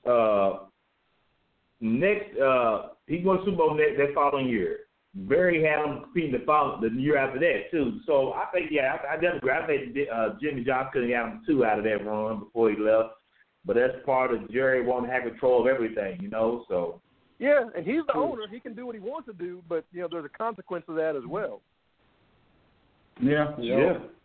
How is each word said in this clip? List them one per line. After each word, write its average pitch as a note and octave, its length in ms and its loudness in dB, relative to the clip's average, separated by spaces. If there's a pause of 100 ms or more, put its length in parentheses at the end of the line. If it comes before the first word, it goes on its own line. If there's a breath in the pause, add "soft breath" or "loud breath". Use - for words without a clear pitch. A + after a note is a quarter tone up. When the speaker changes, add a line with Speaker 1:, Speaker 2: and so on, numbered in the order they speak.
Speaker 1:
Uh, G#2+ 600 4 (1120)
next, D3+ 580 0
uh, B2 500 2 (180)
he E3+ 160 -4
won F#3 140 4
the F#3+ 80 -2
Super F#3 120 0
Bowl D#3 180 2
next, D3+ 220 2
that C#3+ 180 2
following C#3 320 2
year. G2 300 0 (360)
Barry D#3 480 2
had D3+ 240 2
him C#3+ 180 -6
competing D#3+ 280 -2
the A#2+ 140 -2
follow-, D3 360 2
the A2+ 80 2 (100)
year D3 180 2
after C3+ 220 0
that D3+ 300 0
too. B2+ 380 -2
So C3+ 260 2
I G3+ 200 -4
think, D#3+ 180 -2
yeah, C#3 320 0
I, C#3+ 100 -6
I - 20 -4
definitely D#3 340 0
agree. - 20 2
I D#3+ 160 -2
think, C3+ 460 -2
uh, A2+ 160 0 (120)
Jimmy C#3 220 -4
Johnson C3 300 -2
could B2+ 100 0
have A#2+ 80 0
got A#2 220 -2
him - 120 -16
two C3+ 200 4
out G#2+ 140 2
of G#2 40 -4
that G#2 220 0
run G#2+ 340 -4
before A2+ 320 2
he G#2 60 -2
left. A2 380 2 (500 soft breath)
But G2 100 0
that's B2+ 180 4 (120)
part B2+ 280 2
of G2+ 160 -6
Jerry B2+ 340 2
wanting B2 260 -2
to B2+ 40 -4
have B2+ 100 -2
control A#2+ 380 2
of A#2 60 4
everything, A2 540 -2
you G2+ 80 -8
know. A2+ 400 -2
So F2 320 -4 (360)
Speaker 2:
yeah, C4 380 2
and E3+ 100 -6
he's C#4 220 -2
the C#4 60 0
Speaker 3:
True. D#4+ 180 0
Speaker 2:
owner. G#3+ 180 -8
He A#3 100 -14
can A#3+ 160 -14
do B3 100 -12
what A#3 100 -10
he G#3 60 -14
wants C4+ 260 -10
to A3 60 -16
do, F3+ 340 -12
but, E3 240 -4
you F3 100 -10
know, F3 80 -6
there's E3 160 -8
a - 120 -16
consequence F#3+ 500 -6
of E3 80 -8
that D#3+ 200 0
as B2+ 120 -6
well. D#3 340 -8 (1600)
Speaker 4:
Yeah. D3 400 0
Speaker 1:
Yeah. C3+ 380 2 (280)